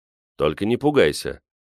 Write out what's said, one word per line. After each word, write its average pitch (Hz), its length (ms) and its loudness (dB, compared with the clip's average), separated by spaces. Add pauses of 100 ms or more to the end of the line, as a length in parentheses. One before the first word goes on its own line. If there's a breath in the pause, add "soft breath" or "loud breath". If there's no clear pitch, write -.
(360)
«Только 78 280 -2
не 113 120 0
пугайся», — 117 680 0 (200)